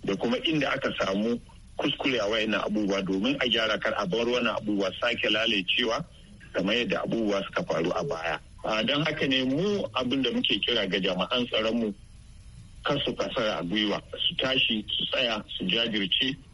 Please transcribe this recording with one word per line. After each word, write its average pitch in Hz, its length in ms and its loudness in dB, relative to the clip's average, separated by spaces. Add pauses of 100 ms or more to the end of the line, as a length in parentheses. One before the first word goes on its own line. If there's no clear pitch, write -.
da 196 120 2
kuma 240 280 2
inda - 280 2
aka - 260 0
samu 233 420 2 (360)
kuskure 139 440 0
a 101 60 2
wayannan 107 340 2
abubuwa 98 420 2
domin 98 380 2
a 131 80 2
gyara 104 320 4
kar 110 180 0
a 90 80 0
bar 113 220 2
wannan 120 280 2
abubuwa 98 440 0
sake 120 300 0
lalacewa 113 760 2 (480)
kamar 98 240 2
yadda 117 260 0
abubuwa 101 440 0
suka - 180 -2
faru 85 320 0
a 82 80 0
baya. 80 340 -2 (260)
A, 107 200 0
don 147 200 2
haka 156 220 0
ne 131 180 2
mu 185 400 2 (100)
abin 247 280 0
da 247 80 2
muke 254 300 0
kira 233 260 2
ga 196 140 0
jami'an 120 460 0
tsaronmu, 110 480 0 (920)
kar 147 200 2
su 123 100 -2
kasa - 440 -2
a - 40 -4
gwiwa, 101 380 0 (280)
su - 80 -2
tashi, 123 480 2 (120)
su - 140 -2
tsaya, 113 340 0 (140)
su - 60 -4
jajirce 110 720 0 (180)